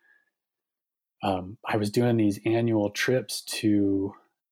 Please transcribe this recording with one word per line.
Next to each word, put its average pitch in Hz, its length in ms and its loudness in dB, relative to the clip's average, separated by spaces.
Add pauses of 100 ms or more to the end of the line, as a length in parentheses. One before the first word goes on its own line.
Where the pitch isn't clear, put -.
(1200)
um, 95 420 -4
I - 120 -2
was 104 120 0
doing 120 280 2
these 104 280 2
annual 113 440 0
trips - 520 -2
to 101 720 0 (380)